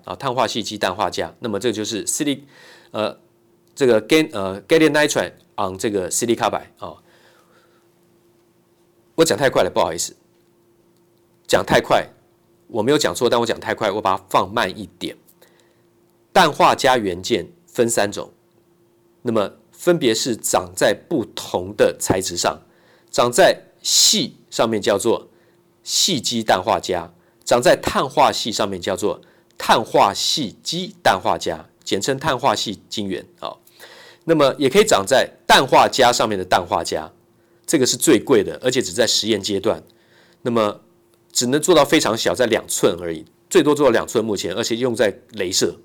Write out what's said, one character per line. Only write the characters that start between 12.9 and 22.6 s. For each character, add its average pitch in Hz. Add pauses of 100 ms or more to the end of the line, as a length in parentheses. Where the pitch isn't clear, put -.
有 151
讲 90
错， 123
但 120
我 120
讲 110
太 110
快， 107
我 104
把 98
它 -
放 101
慢 110
一 95 (120)
点。 - (1120)
氮 175
化 147
镓 127
元 95
件 92 (140)
分 117
三 101
种， 98 (920)
那 123
么 104 (200)
分 175
别 127
是 113
长 92
在 120
不 117
同 95
的 107
材 -
质 87
上， 85 (480)